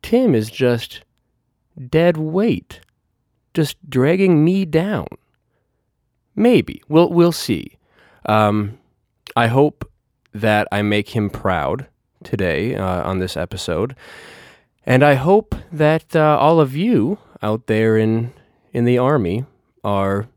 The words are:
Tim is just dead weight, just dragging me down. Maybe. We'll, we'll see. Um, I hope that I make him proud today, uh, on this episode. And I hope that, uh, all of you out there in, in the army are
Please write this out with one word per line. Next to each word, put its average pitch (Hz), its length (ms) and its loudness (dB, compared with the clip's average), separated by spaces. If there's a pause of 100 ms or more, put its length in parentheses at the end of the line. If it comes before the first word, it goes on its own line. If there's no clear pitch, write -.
Tim 240 320 2
is 110 160 0
just 120 520 -2 (880)
dead 165 280 2
weight, 160 640 -4 (720)
just 151 240 -2 (120)
dragging 156 540 2
me 190 220 2
down. 160 420 -2 (1300)
Maybe. 220 520 2
We'll, 165 220 4
we'll 170 220 4
see. - 460 -6 (480)
Um, 107 520 0 (580)
I 117 120 2
hope 135 420 0 (440)
that 104 380 0
I 104 100 -2
make 104 280 -2
him 104 200 -2
proud 90 580 -4 (360)
today, 92 520 -4
uh, 92 280 -4
on 92 160 -4
this 92 160 -6
episode. 95 600 -6 (880)
And 131 180 2
I 147 120 4
hope 180 400 0 (160)
that, 156 440 -2
uh, 151 240 4
all 165 200 4
of 135 160 0
you 180 420 0 (240)
out 110 260 -4
there 110 300 2
in, 113 360 0 (380)
in 120 140 -2
the 123 120 2
army 127 480 0 (380)
are 101 540 -2